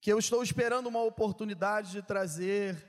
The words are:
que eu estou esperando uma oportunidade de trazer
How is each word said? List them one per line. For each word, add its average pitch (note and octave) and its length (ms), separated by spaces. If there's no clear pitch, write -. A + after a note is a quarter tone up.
que G#3 80
eu G#3+ 80
estou A#3 240
esperando A#3+ 440
uma A#3 140
oportunidade G#3 880
de G3+ 100
trazer F#3+ 720